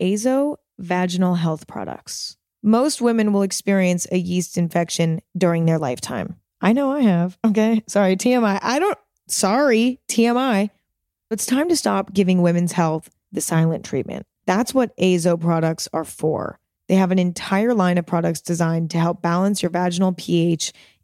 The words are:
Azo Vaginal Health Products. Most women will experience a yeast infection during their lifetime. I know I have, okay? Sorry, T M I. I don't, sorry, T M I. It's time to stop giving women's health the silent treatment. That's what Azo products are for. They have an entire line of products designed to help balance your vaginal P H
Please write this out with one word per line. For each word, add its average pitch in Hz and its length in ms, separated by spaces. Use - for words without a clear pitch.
Azo 254 560
Vaginal 180 560
Health 165 320
Products. - 680
Most 233 360
women 226 320
will 202 120
experience 185 680
a 185 60
yeast 180 400
infection 170 640
during 170 280
their 160 120
lifetime. 127 600
I 196 120
know 269 180
I 294 100
have, 185 440
okay? 220 420
Sorry, 190 280
T 247 180
M 247 100
I. 202 200
I 262 160
don't, 392 180
sorry, 240 800
T 226 180
M 240 120
I. 214 340
It's 214 140
time 285 240
to 330 80
stop 196 340
giving 185 300
women's 175 320
health 160 360
the 190 80
silent 165 460
treatment. - 400
That's 202 280
what 254 180
Azo 175 360
products 165 560
are 160 100
for. - 560
They 190 60
have 185 160
an 185 80
entire 196 540
line 180 240
of 170 80
products 170 360
designed 165 500
to 170 80
help 165 220
balance 185 420
your 175 60
vaginal 180 420
P 170 400
H - 220